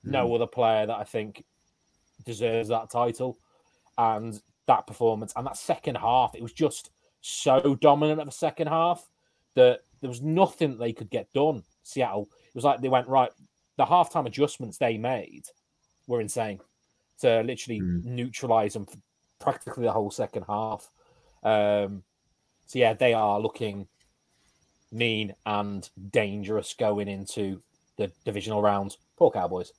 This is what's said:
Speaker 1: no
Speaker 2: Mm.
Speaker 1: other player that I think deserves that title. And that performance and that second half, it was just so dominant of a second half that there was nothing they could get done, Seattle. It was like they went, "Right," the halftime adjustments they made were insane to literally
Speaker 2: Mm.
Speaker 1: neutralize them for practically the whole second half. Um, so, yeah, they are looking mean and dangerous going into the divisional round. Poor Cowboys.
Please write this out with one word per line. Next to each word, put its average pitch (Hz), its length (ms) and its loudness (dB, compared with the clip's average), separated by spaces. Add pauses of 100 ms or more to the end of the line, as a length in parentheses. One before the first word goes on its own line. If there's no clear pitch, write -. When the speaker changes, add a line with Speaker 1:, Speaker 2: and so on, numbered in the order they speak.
Speaker 1:
no 127 240 0
Speaker 2:
Mm. 120 60 0
Speaker 1:
other 117 120 0
player 110 380 2
that 113 120 -4
I 107 60 -8
think 107 400 -8 (800)
deserves 113 440 -2
that 113 200 -2
title. 120 480 -2 (600)
And 110 440 0 (260)
that 120 200 4
performance 110 480 -2
and 123 100 -8
that 135 120 -10
second - 380 -4
half, 117 400 2
it - 60 -14
was - 120 -12
just - 380 -2 (300)
so 135 540 2
dominant 151 460 4
of 147 80 -10
a - 20 -14
second 156 360 -4
half 165 380 0 (500)
that 123 260 8 (200)
there 135 80 -8
was 123 120 -12
nothing 160 560 2
they 117 160 -4
could 107 160 -14
get 107 240 -6
done, 139 300 0 (200)
Seattle. 107 460 -4 (180)
It - 80 -20
was 120 80 -8
like 131 180 2
they 131 80 -2
went, 123 180 2
"Right," 127 240 4 (460)
the 131 80 4
halftime 165 400 4
adjustments 123 520 -2
they 117 200 0
made 120 460 -6 (640)
were 120 140 -2
insane 107 380 -6 (600)
to 113 220 4
literally 117 400 -6
Speaker 2:
Mm. 87 240 -2
Speaker 1:
neutralize 120 680 0
them 101 120 -8
for - 120 -20 (420)
practically 131 460 -4
the 107 60 2
whole 104 200 -2
second 101 360 -6
half. 107 420 -6 (540)
Um, 104 600 2 (600)
so, - 140 -8
yeah, 113 140 6
they 123 200 4
are 107 260 2
looking 107 480 -6 (1040)
mean 110 420 -2 (120)
and 101 440 -4 (220)
dangerous 104 640 -2
going 104 340 -2
into 98 540 -8 (360)
the 101 140 -4 (140)
divisional 107 360 -4
round. 101 360 0 (200)
Poor 156 140 8
Cowboys. 90 480 -4